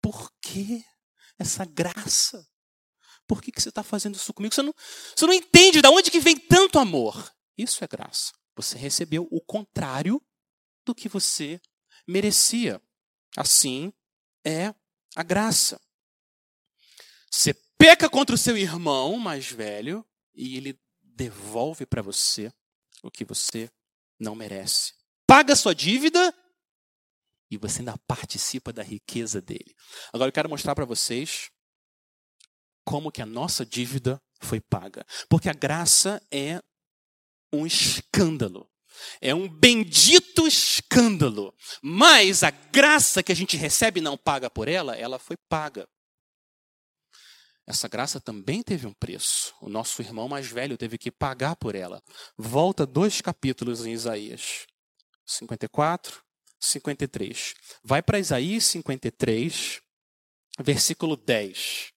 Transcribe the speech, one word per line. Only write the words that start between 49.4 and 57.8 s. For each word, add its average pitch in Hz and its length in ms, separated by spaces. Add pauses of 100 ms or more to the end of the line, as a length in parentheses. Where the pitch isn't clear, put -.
O - 60
nosso 110 340
irmão 113 280
mais 139 180
velho 123 300
teve 113 200
que - 140
pagar 135 460
por 104 180
ela. 92 260 (360)
Volta 143 480
dois 160 340
capítulos 123 680
em 113 60
Isaías. 113 760 (600)
Cinquenta - 400
e - 40
quatro, - 540 (340)
cinquenta - 460
e 135 60
três. - 440 (300)